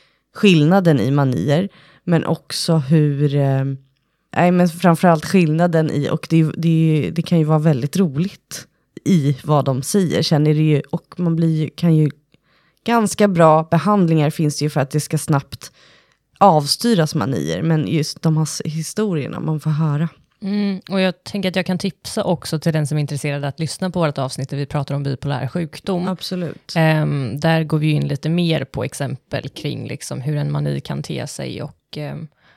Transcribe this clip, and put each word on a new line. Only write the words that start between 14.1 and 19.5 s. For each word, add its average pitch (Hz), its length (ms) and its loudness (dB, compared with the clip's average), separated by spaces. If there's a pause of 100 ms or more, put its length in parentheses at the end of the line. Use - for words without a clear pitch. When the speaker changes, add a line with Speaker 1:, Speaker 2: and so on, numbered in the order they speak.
Speaker 1:
finns 151 280 -2
det 143 60 -2
ju 151 60 -2
för 147 100 -2
att 135 100 -2
det 151 100 0
ska 156 180 -4
snabbt - 540 -4 (640)
avstyras 165 760 2
manier, 98 480 -2
men 156 260 0
just 151 340 -2
de 160 140 2
här 156 80 2
s-, - 200 -8
historierna 160 760 -4
man 156 200 -4